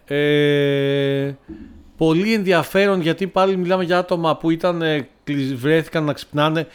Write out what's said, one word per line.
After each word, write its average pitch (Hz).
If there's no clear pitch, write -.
Ε, 143
πολύ 165
ενδιαφέρον, 190
γιατί 165
πάλι 190
μιλάμε 185
για 175
άτομα 170
που 165
ήταν, 165
ε, 151
κλει-, 139
βρέθηκαν 156
να 147
ξυπνάνε. 156